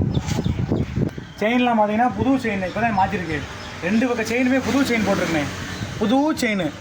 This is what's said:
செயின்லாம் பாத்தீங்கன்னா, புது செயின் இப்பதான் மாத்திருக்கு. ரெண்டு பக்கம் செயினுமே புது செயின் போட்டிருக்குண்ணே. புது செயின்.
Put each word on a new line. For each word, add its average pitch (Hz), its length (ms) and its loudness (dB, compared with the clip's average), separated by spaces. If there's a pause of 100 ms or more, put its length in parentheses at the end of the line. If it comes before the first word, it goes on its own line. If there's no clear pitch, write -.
(1400)
செயின்லாம் 233 400 2
பாத்தீங்கன்னா, 214 380 2
புது 247 320 2
செயின் 196 120 -2
இப்பதான் 214 380 -2
மாத்திருக்கு. 175 400 0 (440)
ரெண்டு 220 240 2
பக்கம் 233 180 0
செயினுமே 247 360 2 (100)
புது 247 260 2
செயின் 220 40 2
போட்டிருக்குண்ணே. 170 420 0 (540)
புது 269 360 2
செயின். 202 480 -2